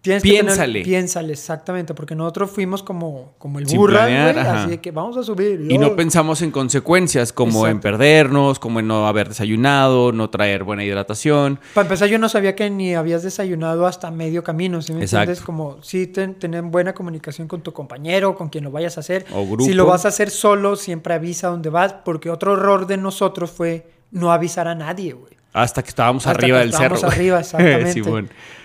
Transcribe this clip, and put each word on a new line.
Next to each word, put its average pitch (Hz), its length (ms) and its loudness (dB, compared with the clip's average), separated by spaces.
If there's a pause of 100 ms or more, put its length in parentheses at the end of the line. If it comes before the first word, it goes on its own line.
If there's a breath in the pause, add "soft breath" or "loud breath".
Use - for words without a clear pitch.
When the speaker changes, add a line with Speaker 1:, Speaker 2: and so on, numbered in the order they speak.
Speaker 1:
tienes 190 200 0
que 196 60 4
tener 202 160 6
Speaker 2:
Piénsale. 147 380 0
Speaker 1:
Piénsale, 175 500 -2
exactamente, 165 640 -8
porque 156 200 -10
nosotros 170 360 -4
fuimos 190 320 -6
como, 160 560 -10
como 143 200 -10
el 143 80 -6
Speaker 2:
Sin 170 120 2
Speaker 1:
burra, 208 260 6
Speaker 2:
planear, 147 300 4
Speaker 1:
güey, - 120 0
Speaker 2:
ajá. - 160 2
Speaker 1:
así 170 100 -2
de 165 80 -6
que 180 100 -10
vamos 185 260 -6
a 254 80 -4
subir, 196 460 -2
Speaker 2:
Y 135 80 4
no 147 100 6
Speaker 1:
yo 190 80 2
Speaker 2:
pensamos 160 460 2
en 160 80 -2
consecuencias, 135 800 2
como 113 340 2
en 107 120 2
Speaker 1:
Exacto. - 40 -8
Speaker 2:
perdernos, 139 760 4
como 117 220 -4
en 110 80 -2
no 107 200 2
haber 104 220 0
desayunado, 123 840 2
no 110 160 -2
traer 101 360 0
buena 104 200 -6
hidratación. 135 760 0 (140)
Speaker 1:
Para 202 140 2
empezar, 196 220 -2
yo 220 100 2
no 220 100 0
sabía 196 260 0
que 208 140 -2
ni 190 260 -4
habías 165 280 -2
desayunado 175 640 -2
hasta 180 240 -4
medio 165 340 -4
camino, 170 380 -4
¿sí 160 100 -8
me 160 80 -6
Speaker 2:
Exacto. 202 220 0
Speaker 1:
entiendes? 175 220 -4
Como 156 380 -10
sí 185 240 -6
ten-, 185 280 -6
tener 170 280 -8
buena 175 300 -2
comunicación 165 560 -12
con 165 140 -10
tu 156 100 -12
compañero, 165 640 -2
con 160 140 -8
quien 151 140 -8
lo 139 60 -8
vayas 160 280 -6
a - 20 -10
hacer. 185 320 -4
Speaker 2:
O 101 140 -2
grupo. 110 180 0
Speaker 1:
Si 190 80 4
lo 185 140 6
vas 180 180 4
a 208 40 2
hacer 208 220 0
solo, 202 460 2
siempre 170 380 -6
avisa 170 340 -6
dónde 165 220 -4
vas, 180 240 2 (100)
porque 165 260 -4
otro 190 220 0
error 196 340 2
de 196 120 -2
nosotros 190 520 -4
fue 165 380 -6 (240 soft breath)
no 175 180 0
avisar 170 380 0
a 170 80 -6
nadie, 165 380 -8
güey. 123 200 -20 (180)
Speaker 2:
Hasta 120 300 0
que - 60 -10
estábamos 127 380 0
Speaker 1:
Hasta 131 120 2
Speaker 2:
arriba 127 200 4
Speaker 1:
que 120 60 6
Speaker 2:
del 117 40 0
Speaker 1:
estábamos 127 320 2
Speaker 2:
cerro. 185 120 2
Speaker 1:
arriba, 180 280 2
Speaker 2:
<laughs> - 0 -
Speaker 1:
exactamente. 160 540 2
Speaker 2:
Simón. 107 340 -2 (360 loud breath)